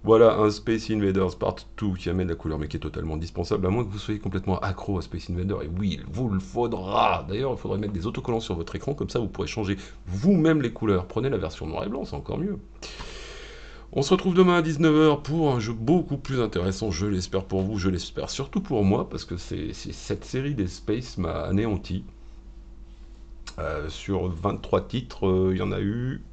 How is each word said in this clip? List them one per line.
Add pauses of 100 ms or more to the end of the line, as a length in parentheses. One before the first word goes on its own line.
Voilà
un
Space
Invaders
Part (200)
two
qui
amène
la
couleur
mais
qui
est
totalement
indispensable,
à
moins
que
vous
soyez
complètement
accro
à
Space
Invaders.
Et
oui,
il
vous
le
faudra.
D'ailleurs,
il
faudrait
mettre
des
autocollants
sur
votre
écran,
comme
ça
vous
pourrez
changer (280)
vous-même
les
couleurs.
Prenez
la
version
noir
et
blanc,
c'est
encore
mieux. (1400)
On
se
retrouve
demain
à
dix-neuf
heures
pour
un
jeu
beaucoup
plus
intéressant,
je
l'espère
pour
vous,
je
l'espère
surtout
pour
moi,
parce
que
c'est,
c'est,
cette
série
des
Space
m'a
anéanti. (1600)
Euh,
sur
vingt-trois
titres,
euh,
il
y
en
a
eu (100)